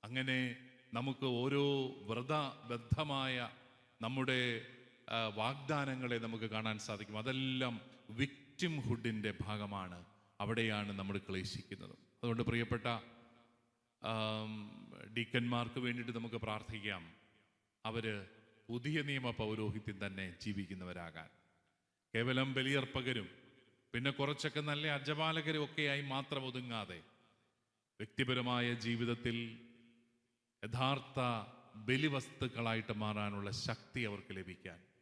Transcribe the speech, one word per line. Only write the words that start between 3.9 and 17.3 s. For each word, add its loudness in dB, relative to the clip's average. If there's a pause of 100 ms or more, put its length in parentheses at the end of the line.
നമ്മുടെ, 6 (760)
ആ, 6 (220)
വാഗ്ദാനങ്ങളെ 2
നമുക്ക് -2
കാണാൻ 2 (100)
സാധിക്കും. -4
അതെല്ലാം 0 (440)
വിക്ടിംഹുഡിൻ്റെ 0 (120)
ഭാഗമാണ്. -4 (460)
അവിടെയാണ് 2
നമ്മൾ 0 (120)
ക്ലേശിക്കുന്നത്. -4 (240)
അതുകൊണ്ട് 2
പ്രിയപ്പെട്ട, 2 (1200)
ആം, 0 (640)
ഡീക്കന്മാർക്ക് 2
വേണ്ടിയിട്ട് -2
നമുക്ക് -4
പ്രാർത്ഥിക്കാം, -4 (840)